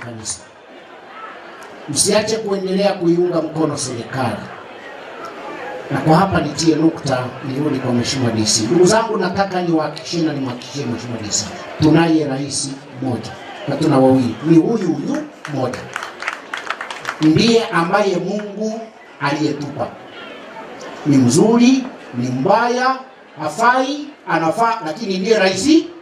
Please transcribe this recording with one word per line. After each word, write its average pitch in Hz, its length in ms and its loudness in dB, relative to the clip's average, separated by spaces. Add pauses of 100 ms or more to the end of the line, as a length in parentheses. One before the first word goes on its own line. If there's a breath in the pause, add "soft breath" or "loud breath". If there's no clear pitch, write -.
kanisa, 113 340 -10 (1500)
msiache 214 480 0
kuendelea 190 560 0
kuiunga 175 480 2
mkono 156 360 -2
serikali. 117 600 -6 (1500)
Na 135 80 -2
kwa 160 180 4
hapa 185 240 2
nitie 151 340 2
nukta, 131 500 0 (220)
nirudi 135 320 -2
kwa 123 140 -2
Mheshimiwa 120 380 0
D 107 140 0
C. 110 180 0
Ndugu 170 220 6
zangu, 214 320 4
nataka 190 440 -2
niwahakikishie 165 600 -2
na 151 120 0
nimhakikishie 131 520 -6
Mheshimiwa 120 360 -6
D 104 80 -8
C, - 160 -2 (360)
tunaye 156 460 6
rais 135 420 -6 (320)
mmoja 120 300 -4 (360)
na - 80 -2
tuna 151 220 4
wawili, 131 460 6
ni 165 140 6
huyu 185 360 4
huyu 302 300 -4 (300)
mmoja, 131 260 -2 (1400)
ndiye 220 460 6
ambaye 185 500 2
Mungu 208 640 -4 (400)
aliyetupa. 143 680 -2 (1160)
Ni 143 120 4
mzuri, 226 680 6 (300)
ni 123 140 -2
mbaya, 233 680 2 (440)
hafai, 262 680 0 (220)
anafaa, 170 560 0
lakini 196 320 -4
ndiye 214 220 4
rais 190 300 2 (320)